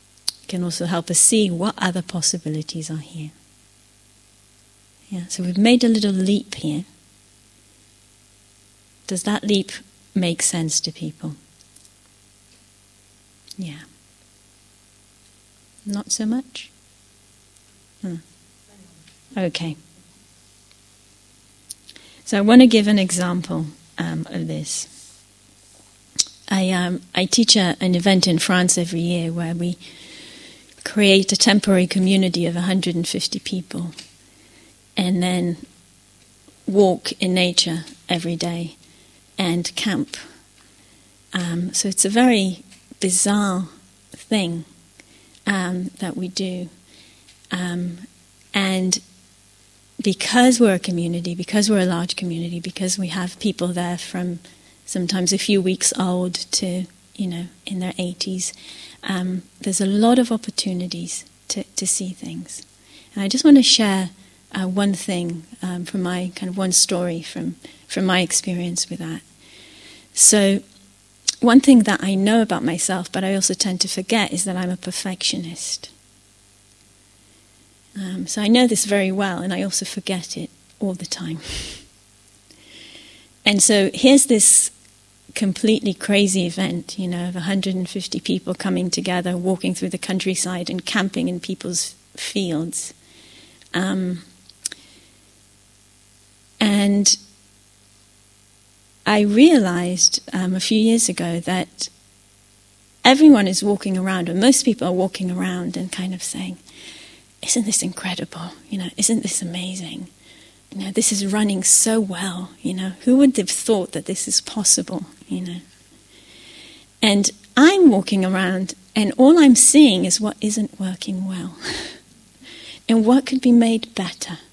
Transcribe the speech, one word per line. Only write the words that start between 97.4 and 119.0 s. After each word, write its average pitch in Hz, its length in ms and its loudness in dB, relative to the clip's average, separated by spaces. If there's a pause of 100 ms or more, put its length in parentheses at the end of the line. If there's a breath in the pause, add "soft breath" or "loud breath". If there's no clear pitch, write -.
I 208 160 4
realized, 202 1000 4 (120)
um, 185 220 -2
a 185 60 -2
few 220 180 0
years 226 300 4
ago 170 320 -4
that - 480 -6 (1160)
everyone 269 440 8
is 185 140 -2
walking 196 360 -2
around, 185 300 -2
or 170 60 -4
most 233 300 4
people 214 220 0
are 180 60 0
walking 185 380 -2
around 180 460 -4
and 185 140 -6
kind 185 240 -6
of 180 80 -10
saying, 185 360 -8 (840 loud breath)
"Isn't 226 240 -2
this - 160 -2
incredible? 175 680 -8 (180)
You 202 80 -6
know, 180 180 -8
isn't 220 260 0
this - 200 -6
amazing? 180 640 -10 (640 soft breath)
You 196 120 -10
know, 190 80 -8
this 226 180 0
is 196 160 -2
running 202 380 0
so 226 360 2
well, 185 500 -6 (120)
you 175 100 -4
know, 185 200 -6 (120)
who 247 120 6
would 269 200 6
have 190 140 -2
thought - 420 -2
that - 140 -8
this - 220 -6
is - 120 0
possible, - 640 -2 (220)
you 185 120 -6
know?" 175 200 -10 (1400 loud breath)
And 202 300 2 (260)
I'm 339 340 8
walking 196 340 2
around 185 500 -2 (200)
and 208 220 0